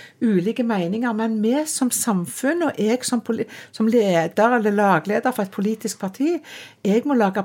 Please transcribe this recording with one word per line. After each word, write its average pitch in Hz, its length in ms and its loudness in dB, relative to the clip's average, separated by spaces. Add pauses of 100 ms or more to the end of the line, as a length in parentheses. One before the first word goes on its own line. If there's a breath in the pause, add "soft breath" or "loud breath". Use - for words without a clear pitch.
(220 loud breath)
ulike 220 420 2
meninger, 220 500 -2
men 220 280 -2
vi 269 240 0
som 254 240 -2
samfunn, 247 720 -2
og - 160 -2
jeg 220 260 0
som 240 160 -2
poli-, - 260 -4 (260 loud breath)
som 220 160 0
leder 208 680 4
eller 214 140 2
lagleder 202 640 2
for 214 80 -2
et 190 80 -6
politisk 214 480 -4
parti, 285 420 -2 (440 loud breath)
jeg 214 200 2
må 294 140 0
lage 196 260 2